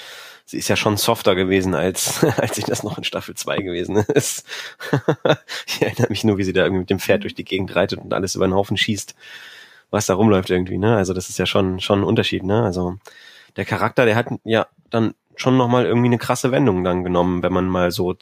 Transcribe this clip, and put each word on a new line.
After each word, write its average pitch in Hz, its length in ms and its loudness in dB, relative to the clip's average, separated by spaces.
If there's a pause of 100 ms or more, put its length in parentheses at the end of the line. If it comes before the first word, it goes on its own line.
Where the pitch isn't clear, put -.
(440)
sie - 140 -10
ist - 100 -6
ja 101 80 2
schon 107 200 2
softer 107 380 0
gewesen, 92 400 2
als, - 500 -2
<laughs> 143 120 2
als - 200 -2
sie 107 80 -6
das - 180 -4
noch 104 160 -8
in - 60 -10
Staffel - 300 -8
zwei - 240 -6
gewesen 92 380 -4
ist. 135 500 0 (440)
<laughs> 147 360 -2 (400)
Ich - 160 -8
erinnere 113 280 0
mich 104 140 -4
nur, 104 140 4
wie 98 60 0
sie 92 80 0
da 90 120 2
irgendwie 92 160 0
mit 90 100 -8
dem 95 100 0
Pferd 101 220 2
durch 107 120 -10
die - 100 -10
Gegend 95 300 -4
reitet 95 260 0
und - 120 -8
alles 92 220 -2
über 95 120 2
den 95 80 2
Haufen 101 220 0
schießt, - 380 -4 (760)
was 104 160 0
da 98 80 2
rumläuft 95 360 4
irgendwie, 92 280 0
ne? 110 180 2
Also 92 180 0
das 90 160 -6
ist - 80 -6
ja 92 80 0
schon, 92 340 0
schon 101 200 2
ein 101 40 0
Unterschied, 101 400 0
ne? 104 180 2
Also 90 340 -2 (600)
der 98 80 -4
Charakter, 110 400 0
der 110 120 4
hat 120 100 2 (160)
ja 110 240 2 (240)
dann 113 240 0 (220)
schon 131 200 2
nochmal 123 300 4
irgendwie 120 220 4
eine 120 100 4
krasse 123 320 -2
Wendung 120 320 2
dann 90 220 0
genommen, 90 400 2
wenn 90 80 0
man 92 160 2
mal 90 240 2
so 90 300 -2